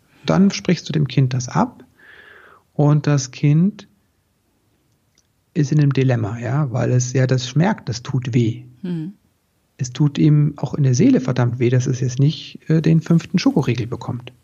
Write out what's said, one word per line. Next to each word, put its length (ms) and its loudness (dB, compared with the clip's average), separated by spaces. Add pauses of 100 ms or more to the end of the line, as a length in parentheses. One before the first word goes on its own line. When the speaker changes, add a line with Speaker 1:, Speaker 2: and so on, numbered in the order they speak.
(260)
Speaker 1:
Dann 260 4
sprichst 380 -2
du 40 -6
dem 140 0
Kind 260 0
das 160 -4
ab 340 -4 (920)
und 340 2
das 240 0
Kind 560 0 (1700)
ist 180 0
in 80 2
einem 140 4
Dilemma, 460 0
ja, 320 -4
weil 200 -2
es 220 0
ja 140 2
das 280 -2
merkt, 320 0
das 160 -8
tut 300 -4
weh. 300 0 (180)
Speaker 2:
Hm. 320 -8 (640)
Speaker 1:
Es 140 -6
tut 260 0
ihm 400 2
auch 160 -8
in 100 -2
der 120 2
Seele 260 4
verdammt 380 -2
weh, 100 2
dass 180 0
es 120 -4
jetzt 200 -4
nicht, 400 -2 (100)
äh, 120 2
den 200 4
fünften 380 0
Schokoriegel 480 0
bekommt. 460 -10 (100)